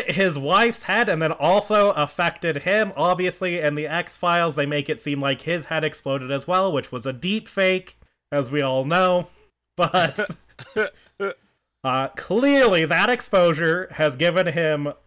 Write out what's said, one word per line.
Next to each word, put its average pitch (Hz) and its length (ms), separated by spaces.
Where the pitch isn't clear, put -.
his 180 300
wife's 196 440
head 214 240
and 165 140
then 160 100
also 202 600
affected 156 720
him. 202 340
Obviously, 175 640
in 147 160
the 151 120
X-Files, 170 680
they 147 100
make 143 240
it 151 100
seem 143 220
like 135 200
his 160 240
head 160 180
exploded 135 480
as 139 160
well, 185 240
which 139 200
was 123 140
a 135 80
deep 196 340
fake, 185 500
as 139 200
we 147 120
all 131 200
know. 180 440
But, 170 440
<laughs> 220 160
uh, 131 260
clearly 240 760
that 170 240
exposure 175 840
has 151 240
given 170 320
him 151 440